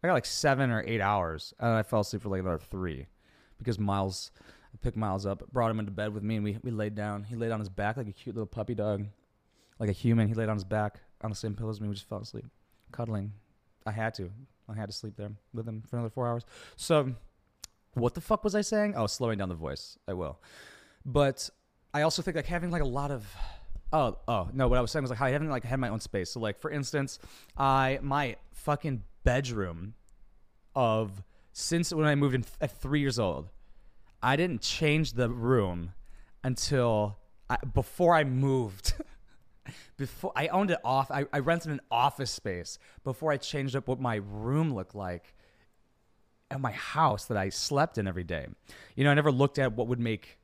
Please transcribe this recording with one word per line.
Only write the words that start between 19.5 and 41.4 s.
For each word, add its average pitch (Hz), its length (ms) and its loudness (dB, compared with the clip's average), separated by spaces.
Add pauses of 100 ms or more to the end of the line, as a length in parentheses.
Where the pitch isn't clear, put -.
voice. 76 520 -8
I 98 60 -4
will. 82 280 -6 (640)
But 135 440 2 (440)
I 147 100 0
also 160 200 2
think, 170 140 -2
like, 147 100 -2
having, 175 240 -2
like, 165 120 0
a 139 40 4
lot 139 240 0
of, 117 160 -4 (680)
oh, 143 340 4
oh, 98 260 0
no, 131 160 4
what 127 100 8
I - 20 6
was 120 100 2
saying 151 120 0
was, 127 80 -2
like, 117 80 -4
how 139 80 2
I 127 40 4
haven't, 147 180 0
like, 123 160 -2
had 127 140 0
my 127 100 0
own 110 120 -2
space. - 300 -4
So, 123 100 -6
like, 107 180 -2
for 156 120 -4
instance, 139 480 -2 (380)
I, 135 460 4
my 139 340 0 (160)
fucking 143 520 -2 (180)
bedroom 110 720 0 (800)
of, 110 480 2 (300)
since 170 420 0
when 156 120 4
I 147 100 6
moved 143 180 4
in 123 80 2
f-, - 180 -10
at - 200 -4
three 143 200 0
years 135 180 0
old, 87 300 0 (760)
I 131 140 4
didn't 160 240 0
change 156 520 2
the 120 180 2
room 101 640 2 (500)
until 117 760 2 (300)
I, 127 100 0 (140)
before 170 420 4
I 156 100 6
moved. 127 720 2
<laughs> - 60 -6 (920)
Before - 400 -6
I 147 120 0
owned 190 240 2
an 160 120 2
off-, 131 260 2
I, 139 220 0
I 147 60 0
rented 160 320 0